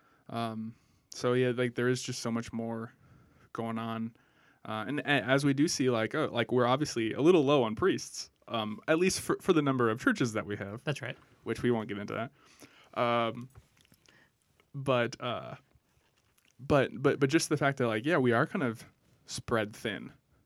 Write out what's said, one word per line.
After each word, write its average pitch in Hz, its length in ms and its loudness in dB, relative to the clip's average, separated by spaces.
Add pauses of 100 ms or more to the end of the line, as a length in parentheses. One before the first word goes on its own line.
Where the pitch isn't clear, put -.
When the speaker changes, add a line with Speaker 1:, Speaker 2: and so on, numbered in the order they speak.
(300)
Speaker 1:
Um, 113 440 -6 (400)
so 123 200 0
yeah, 123 220 4
like, 123 200 -2
there 120 120 0
is 127 140 0
just - 200 -6
so 117 100 -4
much 113 200 -4
more 113 400 -6 (640)
going 117 240 -4
on. 113 340 -6 (540)
Uh, 110 220 -4
and 147 140 -4
a-, - 60 -8
as 139 380 2
we 139 80 4
do 143 140 2
see, 131 220 0
like, 110 260 0
uh, 147 160 0
like, 113 200 0
we're 123 160 4
obviously 120 460 0
a 117 80 -2
little 160 240 6
low 139 180 6
on 110 120 -2
priests, - 560 -2 (160)
um, 107 400 -6
at 160 100 4
least 185 240 2
for, - 200 -2
for 185 120 2
the 156 80 4
number 131 280 4
of 110 120 -2
churches 135 320 2
that 107 120 -2
we 104 120 -6
have. 101 260 -8
Speaker 2:
That's 147 180 -4
right. 123 140 -10 (280)
Speaker 1:
Which 113 200 -4
we 120 80 4
won't 107 180 0
get 98 100 -6
into 104 140 -8 (800)
that. - 40 -6
Um, 120 500 0 (1200)
but, 127 460 0
uh, 120 360 -8 (1040)
but, 139 300 2 (120)
but, 139 180 2
but 139 100 4
just 156 200 2
the 151 80 0
fact 139 220 0
that, 123 80 2
like, 110 180 -2
yeah, 170 120 2
we 127 140 4
are 120 140 4
kind 170 180 -4
of 117 200 -4 (420)
spread 110 500 -4
thin 98 360 -8 (340)